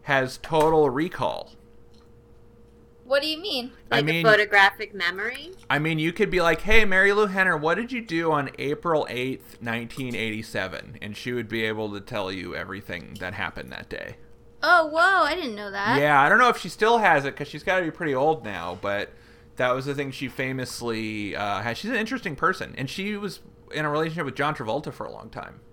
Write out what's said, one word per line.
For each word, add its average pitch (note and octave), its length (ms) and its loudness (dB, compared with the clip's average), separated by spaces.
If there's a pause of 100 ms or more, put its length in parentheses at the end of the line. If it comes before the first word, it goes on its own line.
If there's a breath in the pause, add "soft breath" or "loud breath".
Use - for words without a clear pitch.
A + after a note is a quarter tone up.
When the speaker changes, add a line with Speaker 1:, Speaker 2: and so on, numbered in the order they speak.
Speaker 1:
has C3+ 380 0
total D#3 500 4
recall. B2+ 640 -4 (1500)
Speaker 2:
What C#4 160 2
do D4+ 80 -2
you D#4 80 -2
mean? D4+ 340 -6 (180)
Speaker 1:
I - 80 2
Speaker 3:
Like D3 80 2
Speaker 1:
mean, E3 200 0
Speaker 3:
a A3+ 40 8
photographic G#3 640 4
memory? G#3 580 -4 (180)
Speaker 1:
I C#3 100 2
mean, D#3+ 200 0
you D#3+ 120 0
could G3+ 180 0
be F3+ 120 2
like, E3 200 2
"Hey, A3 220 8
Mary G3 300 6
Lou G#3 140 4
Henner, F#3+ 280 2
what D#3 200 2
did A#3+ 180 -6
you A#3+ 80 -4
do E3 320 0
on C#3+ 160 0 (100)
April D3 500 0
eighth, B2 520 -8
nineteen A#2 520 -6
eighty-seven?" G#2+ 880 -6
And G#2 140 -10
she - 160 -6
would A#2+ 160 -4
be A2+ 160 -2
able A2 300 -2
to G2+ 80 -8
tell G2 320 -4
you F#2 200 -8
everything F2+ 680 -10
that F2+ 120 -8
happened E2 380 -8
that - 180 -14
day. - 280 -10 (440)
Speaker 2:
Oh, D#4+ 260 6
whoa, D4+ 120 -2 (240)
I D4 120 0
didn't C#4+ 200 -6
know G3+ 160 -10
that. G#3 300 0
Speaker 1:
Yeah, C#3+ 180 6
I C#3 80 6
don't G3 120 6
know B3 100 6
if - 80 0
she - 100 -10
still A#3 300 2
has E3+ 260 4
it, C3+ 140 -4
'cause D3 100 -8
she's D3+ 160 -12
gotta F#3 200 0
be D#3+ 80 -4
pretty D#3 240 -4
old D3+ 280 2
now, F2+ 380 -6
but G2+ 300 -4 (460 soft breath)
that B2+ 160 2
was C3 120 -2
the C#3 100 -4
thing C#3 160 -4
she C3 160 -8
famously, A2+ 1040 -6
uh, G2 280 -4
had. A#2 160 -4
She's G3+ 140 -8
an C4 40 -2
interesting A3+ 400 -4
person, - 420 -2
and C3 120 -6
she G3+ 260 -6
was G3 240 -8 (320)
in D3+ 140 -4
a D3+ 40 -2
relationship D#3+ 360 -2
with C3 100 -8
John D3 180 -2
Travolta C3+ 380 -6
for - 140 -12
a - 60 -12
long - 180 -16
time. - 320 -14 (120)